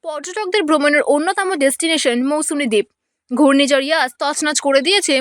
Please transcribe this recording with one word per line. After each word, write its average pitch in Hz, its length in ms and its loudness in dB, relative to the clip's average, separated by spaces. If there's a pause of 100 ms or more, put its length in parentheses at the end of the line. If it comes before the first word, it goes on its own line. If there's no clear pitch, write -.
পর্যটকদের 359 600 -4
ভ্রমণের 294 440 2
অন্যতম 370 480 0
ডেস্টিনেশন 277 600 0 (120)
মৌসুনি 294 400 -2
দ্বীপ। 208 200 0 (420)
ঘূর্ণিঝড় 269 560 2
ইয়াস 302 320 0
তছনছ 302 420 -2
করে 277 220 2
দিয়েছে 349 380 0